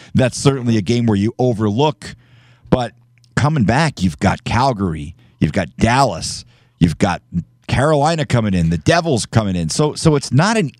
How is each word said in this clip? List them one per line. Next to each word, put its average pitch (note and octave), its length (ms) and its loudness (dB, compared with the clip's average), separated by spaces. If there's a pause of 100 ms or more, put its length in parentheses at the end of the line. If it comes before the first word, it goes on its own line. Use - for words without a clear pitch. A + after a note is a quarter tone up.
(140)
that's C3 240 2
certainly B2 400 2
a G#2+ 40 0
game A#2 260 0
where G#2+ 100 2
you G#2 220 0
overlook. A#2 760 0 (540)
But B2 240 0 (420)
coming D3+ 280 2
back, B2 400 0
you've F2+ 160 -2
got - 240 -2
Calgary, F#2+ 720 -2 (240)
you've D#2 140 0
got - 240 -4
Dallas, A#2+ 680 0 (340)
you've D#2+ 180 2
got F2+ 240 -2 (460)
Carolina D3+ 580 0
coming A2 280 0
in, E2+ 180 2
the E2+ 80 0
Devils D#3+ 460 0
coming G2+ 300 0
in. E2 140 -2
So, D3+ 240 -2
so D#3 220 0
it's - 180 -4
not F#3+ 240 2
an F3+ 220 -2